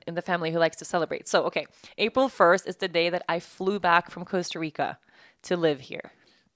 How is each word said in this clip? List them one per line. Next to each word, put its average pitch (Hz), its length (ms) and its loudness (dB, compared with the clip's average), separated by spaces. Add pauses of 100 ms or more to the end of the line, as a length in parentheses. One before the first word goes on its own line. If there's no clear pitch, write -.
in 170 80 -8
the 175 60 -2
family 170 300 -2
who 165 80 0
likes 160 180 4
to - 80 -14
celebrate. - 420 -2
So, 170 160 2
okay, 143 220 -4 (320)
April 202 320 2
first 185 380 4
is 180 100 -8
the 190 120 -4
day 170 200 0
that 170 200 -4
I 170 100 -2
flew 190 400 -4
back 175 320 2
from 175 140 -12
Costa 180 340 -4
Rica 156 400 -6 (440)
to 180 140 -2
live 151 240 2
here, - 300 -14 (440)